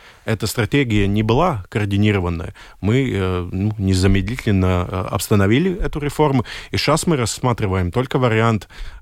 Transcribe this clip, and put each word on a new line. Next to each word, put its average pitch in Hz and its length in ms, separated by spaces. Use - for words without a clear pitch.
эта 110 200
стратегия 110 640
не 104 140
была 117 480
координированная, 101 800
мы, 120 300
э, 92 380
ну, 104 280
незамедлительно, 95 1120
э, 107 220
остановили 113 640
эту - 140
реформу. 139 440
И - 60
щас 151 300
мы 165 100
рассматриваем 104 720
только 127 280
вариант, 113 500